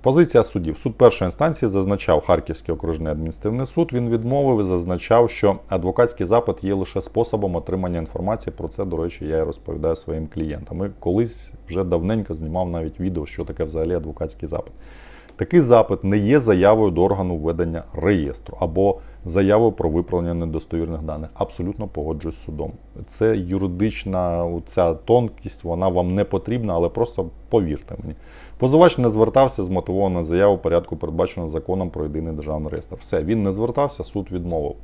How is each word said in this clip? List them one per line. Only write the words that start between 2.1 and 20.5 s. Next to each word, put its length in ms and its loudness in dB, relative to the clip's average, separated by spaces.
Харківський 500 -2
окружний 380 -4
адміністративний 540 -4
суд, 260 -2
він 160 -2
відмовив 520 2
і 80 0
зазначав, 640 2
що 260 2
адвокатський 580 0
запит 380 0
є 100 2
лише 260 -4
способом 560 -2
отримання 420 -4
інформації. 580 -6
Про 120 -8
це, 160 -6
до 120 -6
речі, 300 -6
я 120 -2
і 40 0
розповідаю 540 -4
своїм 380 -8
клієнтам. 520 -6
І 20 -4
колись 520 -2
вже 160 -2
давненько 500 -2
знімав 340 -4
навіть 320 -8
відео, 260 -4
що 180 -10
таке 200 -6
взагалі 300 -2
адвокатський 540 -8
запит. 240 -8
Такий 240 4
запит 440 4
не 140 4
є 220 4
заявою 500 6
до 120 2
органу 340 2
ведення 460 -2
реєстру 680 -2
або 380 0
заявою 480 4
про 180 -2
виправлення 440 0
недостовірних 680 -4